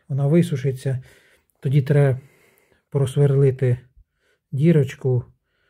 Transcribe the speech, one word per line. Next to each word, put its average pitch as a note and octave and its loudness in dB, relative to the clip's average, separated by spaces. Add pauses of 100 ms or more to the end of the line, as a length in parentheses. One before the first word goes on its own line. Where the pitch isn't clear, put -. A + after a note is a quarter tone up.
вона C#3 -4
висушиться, C#3 -2 (580)
тоді C#3 0
треба C#3 2 (720)
просверлити C3+ 0 (720)
дірочку C#3 0 (440)